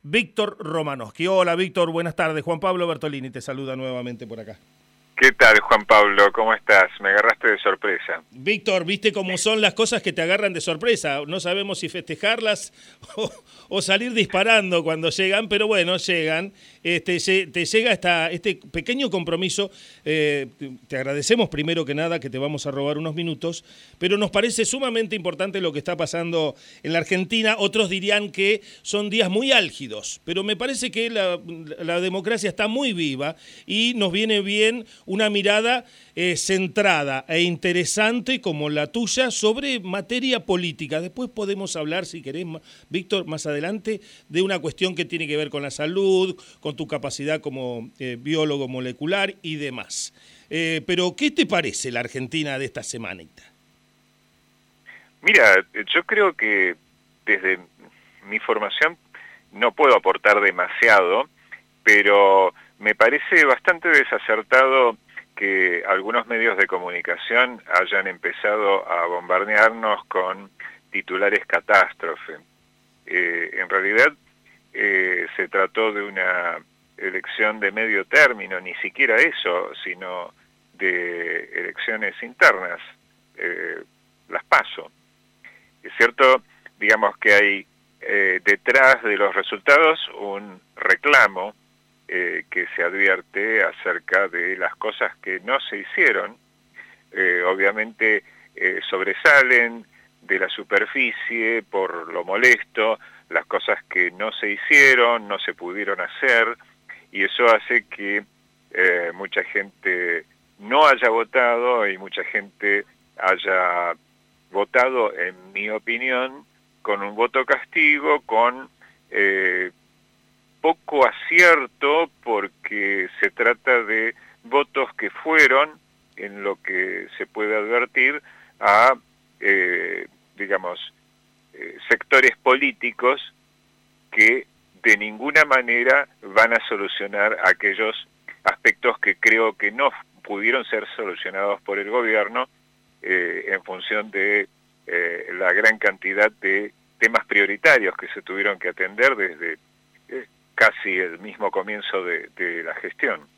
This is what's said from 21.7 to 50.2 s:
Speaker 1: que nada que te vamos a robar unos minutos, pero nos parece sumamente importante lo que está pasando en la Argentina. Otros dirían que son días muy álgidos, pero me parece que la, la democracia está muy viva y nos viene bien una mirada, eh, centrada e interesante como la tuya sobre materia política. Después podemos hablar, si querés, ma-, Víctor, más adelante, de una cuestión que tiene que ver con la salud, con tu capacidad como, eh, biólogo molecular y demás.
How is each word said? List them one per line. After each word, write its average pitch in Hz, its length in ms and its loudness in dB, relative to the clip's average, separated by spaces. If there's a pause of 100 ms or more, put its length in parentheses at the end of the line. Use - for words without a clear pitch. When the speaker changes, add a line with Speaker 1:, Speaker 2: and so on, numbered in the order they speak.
Speaker 1:
que 143 80 -6
nada 165 260 -4
que 131 120 -10
te 131 80 -8
vamos 143 260 -6
a 143 60 -6
robar 143 260 -4
unos 160 160 -6
minutos, 165 500 -8 (360)
pero 190 180 0
nos 208 140 -2
parece 226 340 0
sumamente 226 500 -4
importante 185 460 -6
lo 170 100 -2
que 143 60 -8
está 175 180 -6
pasando 165 600 -4 (260)
en 156 120 -6
la 165 60 2
Argentina. 214 600 -2
Otros 202 320 0
dirían 202 400 -2
que 202 300 0 (200)
son 208 300 -4
días 202 180 2
muy 247 220 0
álgidos, 143 720 -2
pero 175 180 -4
me 208 120 -4
parece 247 340 -6
que 226 220 -4
la, 185 280 -2 (380)
la 170 220 -2
democracia 190 500 -4
está 208 180 -4
muy 247 260 -2
viva 151 420 -4 (320)
y 226 300 0
nos 196 140 0
viene 214 300 0
bien 214 460 0 (240)
una 214 180 0
mirada, 214 540 0 (320)
eh, 175 220 -2
centrada 180 880 0
e 165 140 0
interesante 196 1000 -2
como 151 300 -4
la 151 180 -2
tuya 240 420 -2
sobre 240 520 -2
materia 233 640 -4
política. 160 560 -4
Después 202 280 -10
podemos 196 460 -8
hablar, 165 300 -6
si 165 160 -16
querés, 143 240 -10
ma-, 160 160 -12 (260)
Víctor, 185 380 -4
más 156 200 -8
adelante, 175 540 -6 (300)
de 160 120 -2
una 190 180 -2
cuestión 185 360 -4
que 165 80 -6
tiene 165 240 -8
que 147 80 -4
ver 151 140 -4
con 143 140 -8
la 139 80 -8
salud, 185 680 0 (220)
con 151 160 -8
tu 160 100 -8
capacidad 143 540 -6
como, 127 480 -10 (100)
eh, 127 180 -8
biólogo 143 520 -2
molecular 151 720 -4
y 156 140 -8
demás. 143 580 -10 (360)